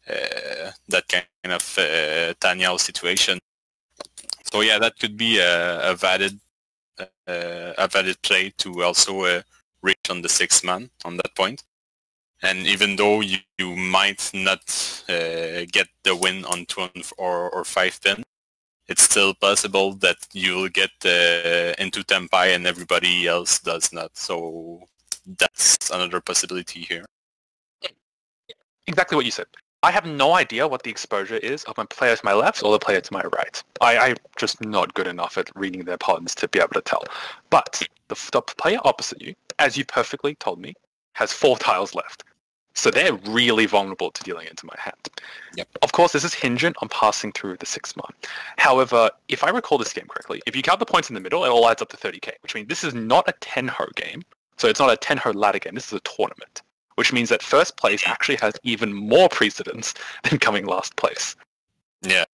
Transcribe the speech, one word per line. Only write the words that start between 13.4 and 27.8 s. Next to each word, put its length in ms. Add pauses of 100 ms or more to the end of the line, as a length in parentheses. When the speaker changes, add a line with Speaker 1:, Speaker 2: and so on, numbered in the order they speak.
Speaker 1:
you 160
might 600
not, 760
uh, 640
get 160 (140)
the 120
win 300
on 220
two 160
and 140
f-, 200
or, 340
or 140
five 380
pin, 200 (640)
it's 160
still 320
possible 600
that 220 (160)
you'll 360
get, 220 (160)
uh, 720
into 240
Tenpai 520
and 120
everybody 600
else 320
does 360
not. 220
So 680 (560)
that's 500
another 320
possibility 600
here. 240 (1800)